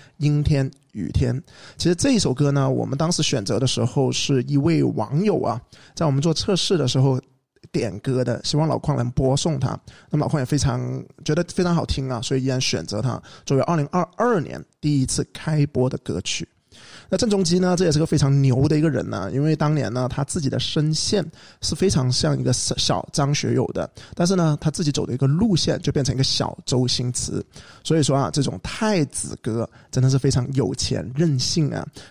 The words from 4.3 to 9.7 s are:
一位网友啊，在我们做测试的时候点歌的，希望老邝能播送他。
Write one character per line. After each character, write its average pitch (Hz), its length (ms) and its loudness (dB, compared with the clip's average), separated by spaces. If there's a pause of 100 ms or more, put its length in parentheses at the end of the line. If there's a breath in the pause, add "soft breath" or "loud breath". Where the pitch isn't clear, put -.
一 139 100 2
位 147 260 2
网 120 400 0
友 196 200 2
啊， 117 180 -2 (320 loud breath)
在 165 140 -2
我 143 40 2
们 135 80 2
做 160 140 2
测 - 220 -2
试 - 200 0
的 143 120 2
时 123 100 0
候 131 240 2 (500)
点 110 280 -2
歌 127 240 -2
的， 123 200 -4
希 - 140 -2
望 160 100 2
老 127 120 0
邝 143 180 -2
能 120 140 -2
播 131 260 2
送 147 220 -2
他。 110 200 -4 (300 loud breath)